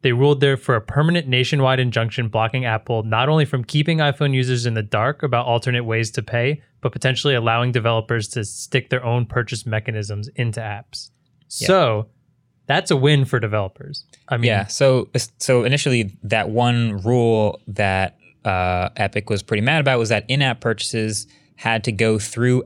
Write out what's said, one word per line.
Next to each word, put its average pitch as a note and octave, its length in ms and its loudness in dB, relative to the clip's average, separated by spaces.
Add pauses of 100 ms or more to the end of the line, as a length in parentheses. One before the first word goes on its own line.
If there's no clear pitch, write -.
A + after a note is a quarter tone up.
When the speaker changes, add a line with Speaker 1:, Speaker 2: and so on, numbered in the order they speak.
Speaker 1:
they C#3+ 120 2
ruled C#3 280 4
there C#3 160 2
for B2 180 0
a A2 60 0
permanent D#3+ 460 0
nationwide C3 520 2
injunction A#2 500 -2
blocking A2+ 360 0
Apple A2 380 -2
not A2+ 260 0
only D#3 160 4
from B2+ 180 -2
keeping D#3 360 0
iPhone C#3+ 340 2
users B2+ 320 0
in A#2+ 80 0
the A2 100 -2
dark A2 380 -2
about B2 240 0
alternate A#2+ 380 0
ways A2 280 -2
to A#2+ 100 -6
pay, B2 400 -2 (180)
but B2+ 120 -4
potentially C3 440 0
allowing A#2 360 0
developers A2+ 580 0
to A2 160 -6
stick - 440 -4
their B2+ 140 -2
own A#2+ 220 0
purchase A#2+ 400 -6
mechanisms G#2+ 680 -6
into A#2 240 -4
apps. G#2 500 -12 (480)
Speaker 2:
Yeah. - 100 -4
Speaker 1:
So B2+ 420 2 (580)
that's E3 240 0
a D3+ 60 4
win C#3 280 4
for B2 140 -2
developers. G#2+ 680 -6 (240)
I B2 80 0
mean, A#2 100 2
Speaker 2:
Yeah. G2+ 200 2
So, C3 420 2 (300)
so B2 240 2
initially, B2 600 0
that G#2 260 0
one A#2 520 0
rule A2+ 680 2
that, F#2+ 500 0 (280)
uh, F2+ 520 0
Epic G#2 320 -2
was G2+ 120 -2
pretty G#2+ 200 -2
mad D3 200 2
about C3 180 2
was A2 100 0
that G#2+ 200 0
in-app C3 320 0
purchases A2 680 -4 (300)
had A2+ 280 -2
to A#2+ 80 -2
go A2 260 2
through B2 460 0